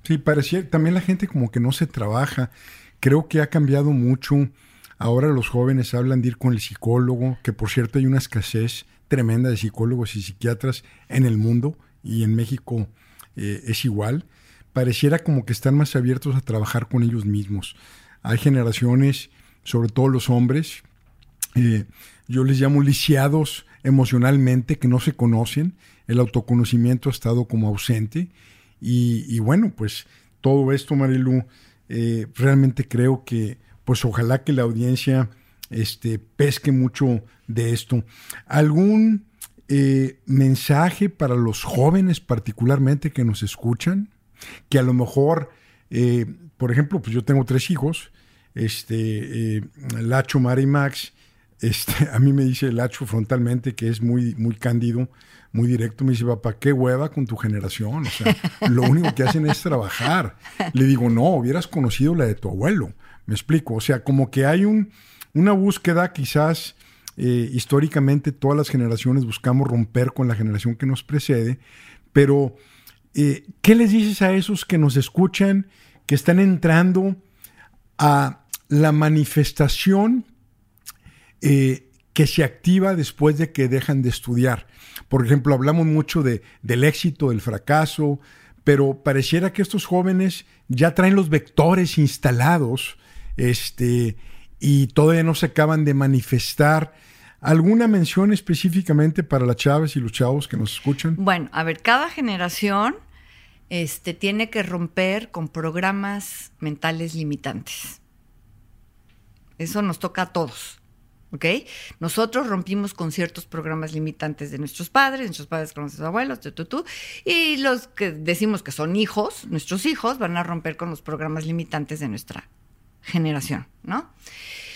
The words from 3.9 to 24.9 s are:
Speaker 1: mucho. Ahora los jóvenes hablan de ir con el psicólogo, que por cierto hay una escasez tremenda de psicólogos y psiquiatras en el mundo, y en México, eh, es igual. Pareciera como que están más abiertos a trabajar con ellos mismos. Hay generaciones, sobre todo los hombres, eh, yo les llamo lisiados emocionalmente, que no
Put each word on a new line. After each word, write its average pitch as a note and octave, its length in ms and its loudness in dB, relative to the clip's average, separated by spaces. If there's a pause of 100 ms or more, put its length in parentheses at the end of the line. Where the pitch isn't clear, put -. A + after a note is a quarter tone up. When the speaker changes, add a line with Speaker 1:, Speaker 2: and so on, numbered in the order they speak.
Speaker 1:
mucho. C3 580 0 (480)
Ahora A#2+ 320 0
los B2+ 200 0
jóvenes B2 440 0
hablan B2+ 280 0
de B2 80 0
ir A#2 80 -6
con B2+ 160 0
el A2 60 -2
psicólogo, B2 840 -2
que A2+ 100 -2
por G#2 160 -6
cierto B2 300 0
hay C3 60 2
una C3 120 2
escasez A2+ 680 -4 (220)
tremenda B2 420 0
de A2+ 80 0
psicólogos A2+ 580 -4
y G#2 60 -6
psiquiatras A#2 600 -6 (240)
en C3 180 2
el A2+ 120 2
mundo, A#2 400 0 (260)
y A2+ 200 -2
en A2 120 2
México, A#2 520 -4 (480)
eh, G2+ 320 -8
es A2+ 180 -4
igual. A2+ 400 -2 (480)
Pareciera C3 460 2
como C#3 260 -2
que A#2+ 80 -4
están C3+ 220 2
más D3 200 2
abiertos C3 400 0
a C3 60 0
trabajar A2 460 -4
con B2 160 0
ellos A#2 220 -2
mismos. G2+ 500 -4 (460)
Hay A#2 160 0
generaciones, B2+ 920 2 (340)
sobre A#2 260 0
todo C3 200 2
los C3 200 0
hombres, B2+ 540 0 (720)
eh, A2+ 300 2 (420)
yo B2+ 160 0
les C3+ 160 2
llamo C#3 220 4
lisiados C#3+ 840 2 (180)
emocionalmente, B2+ 960 2
que B2+ 80 0
no B2 120 2